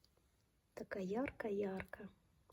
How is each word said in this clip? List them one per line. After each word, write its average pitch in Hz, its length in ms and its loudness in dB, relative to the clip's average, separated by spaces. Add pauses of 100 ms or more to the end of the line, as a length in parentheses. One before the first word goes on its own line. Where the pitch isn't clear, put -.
(760)
Така - 260 -4
ярка-ярка 196 1080 0 (440)